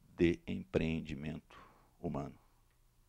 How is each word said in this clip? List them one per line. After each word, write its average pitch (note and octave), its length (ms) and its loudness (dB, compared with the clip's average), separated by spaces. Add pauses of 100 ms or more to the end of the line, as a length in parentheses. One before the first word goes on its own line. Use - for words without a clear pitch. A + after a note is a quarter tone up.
(160)
de E3 300 6
empreendimento D#2+ 1120 -2 (420)
humano. C#2+ 340 -4 (760)